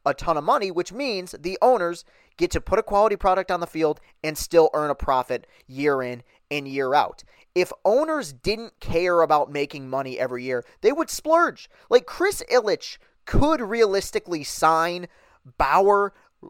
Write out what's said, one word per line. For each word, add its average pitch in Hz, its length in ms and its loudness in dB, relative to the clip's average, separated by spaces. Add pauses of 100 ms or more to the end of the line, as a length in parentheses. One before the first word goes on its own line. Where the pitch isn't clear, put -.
a 143 80 0
ton 165 240 -2
of 147 60 -4
money, 202 300 0
which 170 200 -6
means 208 460 -8
the 180 240 -8
owners 185 420 2 (320)
get 170 140 0
to 160 100 -2
put 190 200 0
a - 20 2
quality 208 320 2
product 190 360 0
on 180 100 -2
the 170 60 -8
field 156 340 -2 (220)
and 156 140 -6
still 165 380 4
earn 151 160 0
a 139 40 -2
profit 127 520 -2 (220)
year 135 340 0
in 123 180 -10 (300)
and 143 160 -6
year 135 260 -4
out. 135 300 0 (320)
If 180 180 0 (120)
owners 269 480 0
didn't 220 480 -8
care 175 420 2
about 147 300 2
making 143 360 -6
money 131 300 -6
every 123 240 -4
year, 127 220 -4 (160)
they 226 120 4
would 311 160 -2
splurge. 320 640 0 (180)
Like, 247 180 4
Chris - 360 -4 (100)
Ilitch 214 460 0 (260)
could 294 380 2
realistically 196 800 -2
sign 165 640 0 (500)
Bauer, 196 560 4 (380)